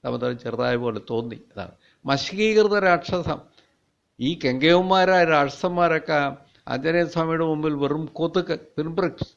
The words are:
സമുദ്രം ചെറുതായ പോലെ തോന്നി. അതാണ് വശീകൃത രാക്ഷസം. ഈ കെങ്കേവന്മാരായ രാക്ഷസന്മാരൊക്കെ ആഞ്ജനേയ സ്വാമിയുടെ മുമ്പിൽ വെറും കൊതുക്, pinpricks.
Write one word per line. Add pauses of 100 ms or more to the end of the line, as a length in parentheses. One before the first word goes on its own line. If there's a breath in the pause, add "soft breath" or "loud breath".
സമുദ്രം
ചെറുതായ
പോലെ
തോന്നി.
അതാണ് (340 soft breath)
വശീകൃത
രാക്ഷസം. (800 soft breath)
ഈ
കെങ്കേവന്മാരായ
രാക്ഷസന്മാരൊക്കെ (180 soft breath)
ആഞ്ജനേയ
സ്വാമിയുടെ
മുമ്പിൽ
വെറും
കൊതുക്, (200)
pinpricks.